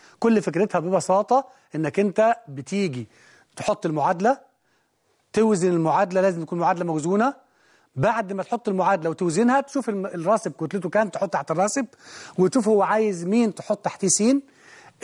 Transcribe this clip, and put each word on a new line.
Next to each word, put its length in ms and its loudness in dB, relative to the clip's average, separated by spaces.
كل 220 4
فكرتها 360 -2
ببساطة 640 2
إنك 260 -2
أنت 360 2
بتيجي 600 -6
تحط 300 -4
المعادلة، 520 0
توزن 360 2
المعادلة، 520 2
لازم 240 0
تكون 140 -6
معادلة 260 0
موزونة. 500 0
بعد 360 0
ما 100 -6
تحط 260 -6
المعادلة 420 0
وتوزنها، 500 2
تشوف 280 -4
الم-، 180 -4
الراسب 460 -2
كتلته 360 -6
كام، 200 0
تحط 240 -6
تحت 180 -4
الراسب، 360 -2
وتشوف 300 2
هو 140 4
عايز 420 0
مين، 300 2
تحط 300 -6
تحتيه 240 -4
س، 140 2